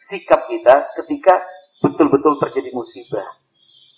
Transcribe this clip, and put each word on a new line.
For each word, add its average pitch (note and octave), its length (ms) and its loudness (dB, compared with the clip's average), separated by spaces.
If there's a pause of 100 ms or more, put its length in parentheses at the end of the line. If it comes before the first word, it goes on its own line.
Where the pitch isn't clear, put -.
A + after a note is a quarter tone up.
sikap - 400 -2
kita - 560 2
ketika F#3 400 0 (400)
betul-betul C#3+ 560 2
terjadi C3 320 -6
musibah. A#2 560 -12 (720)